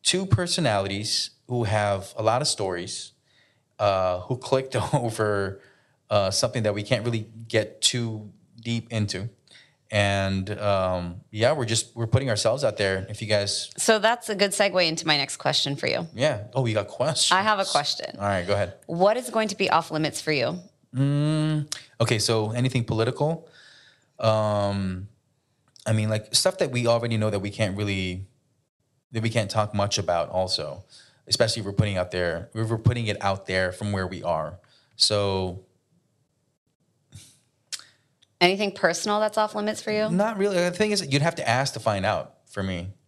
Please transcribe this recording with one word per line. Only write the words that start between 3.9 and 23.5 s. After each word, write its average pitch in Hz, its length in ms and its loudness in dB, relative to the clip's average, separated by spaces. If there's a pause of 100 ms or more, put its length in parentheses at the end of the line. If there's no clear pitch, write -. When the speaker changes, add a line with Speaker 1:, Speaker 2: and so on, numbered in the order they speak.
Speaker 1:
who 123 160 -4
clicked 131 400 0
<laughs> - 180 0
over, 104 680 0 (500)
uh, 101 200 2
something 117 320 0
that 104 120 2
we 104 100 -4
can't 110 200 0
really 113 220 -2 (220)
get - 340 -2
too 110 480 -2 (300)
deep 113 320 -4
into. 104 360 -2 (640)
And, 98 580 0 (120)
um, 92 640 0 (100)
yeah, 113 220 4
we're 135 100 0
just, 113 320 -2
we're 117 100 -2
putting 131 240 2
ourselves 113 320 2
out 107 140 0
there. 95 320 0
If 104 120 -10
you 113 60 -6
guys 101 520 0
Speaker 2:
So 220 200 4
that's 226 300 2
a 214 80 -2
good 196 160 2
segue 185 340 2
into 160 200 -2
my 151 100 4
next 139 220 -4
question 139 380 0
for 127 120 -4
you. - 260 -2
Speaker 1:
Yeah. 120 300 0 (100)
Oh, 131 120 2
you 110 80 0
got 101 140 0
questions? - 480 2
Speaker 2:
I 190 60 4
have 214 160 2
a 196 60 0
question. - 540 -2
Speaker 1:
All 101 80 -2
right, 95 200 0
go 101 60 2
ahead. 101 220 0 (120)
Speaker 2:
What 190 300 2
is 247 140 -6
going 220 180 0
to 190 80 -4
be 202 140 0
off 165 200 2
limits 156 300 -2
for - 100 -4
you? 147 280 0 (360)
Speaker 1:
Mm, 151 760 0 (280)
okay, 113 200 2
so 110 320 0
anything 123 320 0
political? 127 640 -2 (680)